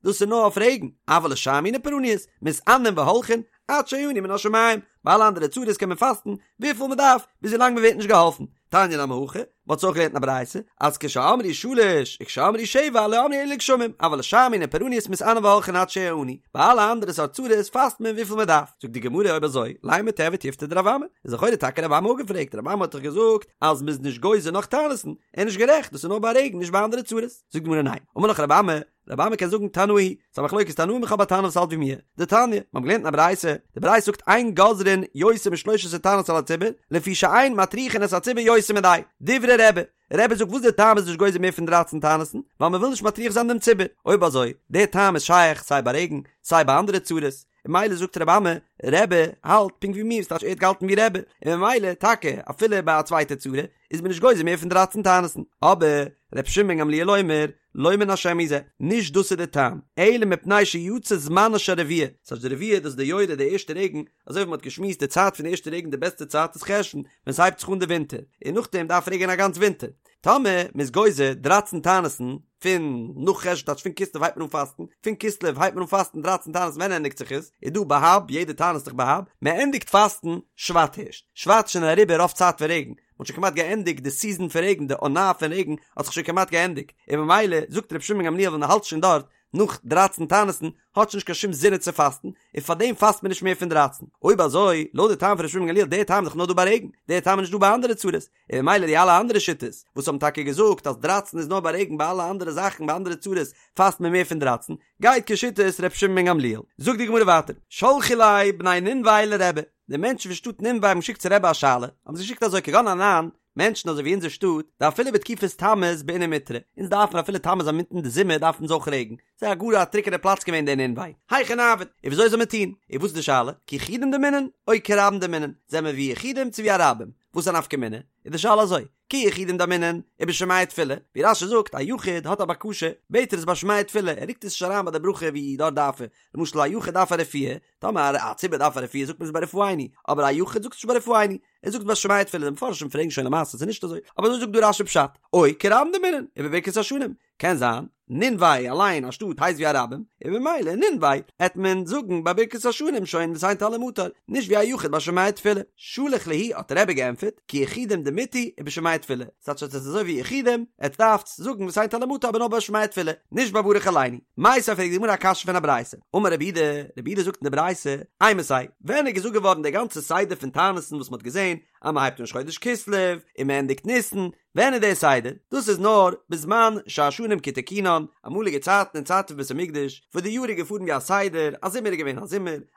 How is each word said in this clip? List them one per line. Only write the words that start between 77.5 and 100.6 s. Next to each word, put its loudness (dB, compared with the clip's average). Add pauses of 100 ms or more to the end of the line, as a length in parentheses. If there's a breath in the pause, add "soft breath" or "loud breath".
און -6
דו, -2
בהאב, 2
יעדע -4
תנא 0
איז -6
דאך -14
בהאב, 0 (180)
מען 0
ענדיגט -2
פאסטן, 4 (280)
שווארט 0
הערשט. -16 (100)
שווארט 4
איז -8
אין 0
דער 2
ריבער, 4
אויף 2
צייט 2
פון -2
רעגן. -4 (280)
און -14
שוין -12
כמעט -2
געענדיגט, -4
די -4
סיזן -6
פון -2
רעגן, -2
דער -4
עונה 0
פון -4
רעגן, -4 (240 soft breath)
האט -6
זיך -8
שוין -6
כמעט -2
געענדיגט. -4 (140)
אין -2
ממילא, 2 (120)
זאגט -8
רב -8
שמעון -2
גמליאל, 0
ווען -4
ער 2
האלט 4
שוין -6
דארט, 4 (280)
נאך 0
דרצן 2
תנאים, 2 (460)
האט 2
שוין -8
קיין -6
שום -4
זין 2
צו -4
פאסטן. 0
און -12
פון -2
דעם 0
פאסט 4
מען -2
נישט -4
מער 0
פון -6
דרצן. 0 (180)
אוי, 6
באזוי, 2
לויט 2
דער 2
טעם 0
פון -4
רב -6
שמעון -2
גמליאל, 0
דער 0
טעם 2
איז -4
דאך -8
נאר -2
ביי 4
רעגן. 0 (200)
דער 0
טעם 2
איז -4
דאך -4
ביי 6
אנדערע 0
צורות. -4 (260)
אין -2
ממילא, 2
די 2
אלע 8
אנדערע 2
שיטות, -4 (260)
וואס -6
האבן -4
טאקע -2
געזאגט, 0